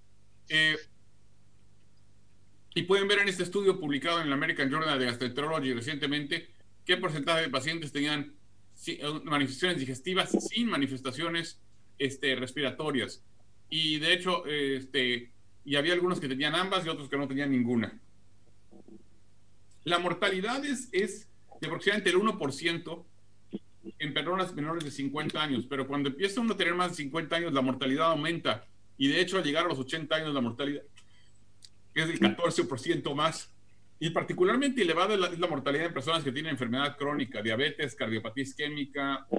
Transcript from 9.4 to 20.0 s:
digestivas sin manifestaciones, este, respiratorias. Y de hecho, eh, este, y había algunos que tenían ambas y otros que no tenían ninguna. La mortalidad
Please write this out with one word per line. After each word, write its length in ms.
digestivas 520
sin 200
manifestaciones, 880
este, 380
respiratorias. 880
Y 300
de 140
hecho, 340
eh, 300
este, 560
y 100
había 160
algunos 300
que 80
tenían 260
ambas 300
y 40
otros 200
que 80
no 100
tenían 240
ninguna. 480
La 160
mortalidad 640